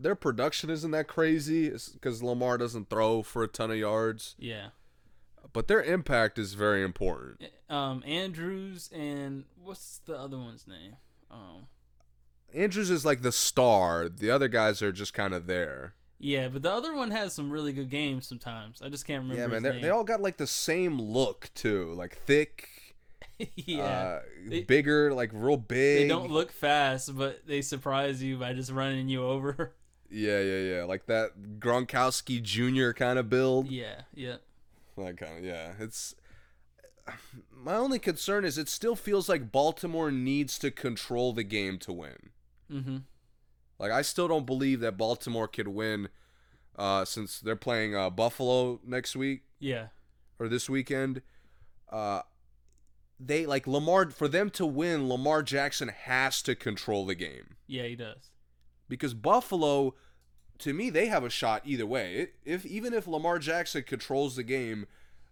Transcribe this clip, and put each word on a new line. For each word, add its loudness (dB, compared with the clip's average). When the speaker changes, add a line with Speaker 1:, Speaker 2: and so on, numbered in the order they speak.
Speaker 1:
their 2
production 0
isn't -4
that 0
crazy. 4
It's -6
'cause -4
Lamar 2
doesn't -4
throw 4
for -4
a 0
ton -4
of 0
yards. 0
Speaker 2:
Yeah. -12
Speaker 1:
But 0
their 6
impact 2
is -4
very 4
important. -2
Speaker 2:
Eh, -14
um, -4
Andrews -6
and -8
what's -16
the -10
other -10
one's -14
name? -18
Um, -20
Speaker 1:
Andrews 0
is, 2
like, 4
the 2
star. 6
The -4
other 4
guys 4
are 2
just -6
kinda 0
there. -4
Speaker 2:
Yeah, -2
but -6
the 0
other -2
one -2
has -4
some -6
really -4
good -6
games -2
sometimes. -12
I -10
just -10
can't -4
remember -4
Speaker 1:
Yeah, -2
man, -2
Speaker 2:
his -2
Speaker 1:
they're, 2
Speaker 2:
name. -6
Speaker 1:
they 2
all 4
got, 0
like, -2
the -4
same 0
look, 0
too. 0
Like, -8
thick, 4
Speaker 2:
<laughs> -8
Yeah. -2
Speaker 1:
uh, -2
Speaker 2:
They, -2
Speaker 1:
bigger, 6
like, 0
real 4
big. 4
Speaker 2:
they 6
don't 2
look 2
fast, 2
but -4
they -2
surprise -2
you -2
by -4
just -6
running 0
you 0
over. -2
<laughs> -20
Speaker 1:
Yeah, 2
yeah, 2
yeah. -2
Like -4
that -2
Gronkowski 0
Junior 2
kinda 2
build. 4
Speaker 2:
Yeah, -10
yeah. -10
Speaker 1:
That -8
kinda, -12
yeah. -8
It's, -10
my -4
only 2
concern 0
is -2
it -4
still 0
feels 2
like 0
Baltimore 2
needs 0
to 0
control -2
the -2
game -2
to -8
win. -12
Speaker 2:
Mm-hmm. -6
Speaker 1:
Like, -2
I 4
still 0
don't 2
believe 2
that -2
Baltimore 0
could -6
win, -2
uh, 2
since -6
they're -2
playing, 0
uh, 2
Buffalo 2
next -4
week. -2
Speaker 2:
Yeah. -4
Speaker 1:
Or -4
this -2
weekend. -2
Uh, -4
they, 0
like, 0
Lamar, 4
for 0
them 2
to 0
win, 0
Lamar 2
Jackson -2
has 0
to 0
control -2
the 0
game. -8
Speaker 2:
Yeah, -6
he -8
does. -14
Speaker 1:
Because -2
Buffalo, 4
to -2
me, -2
they 4
have 2
a -4
shot 0
either -2
way. -2
It, -4
if, -4
even -6
if -2
Lamar 0
Jackson -2
controls -2
the -2
game, -4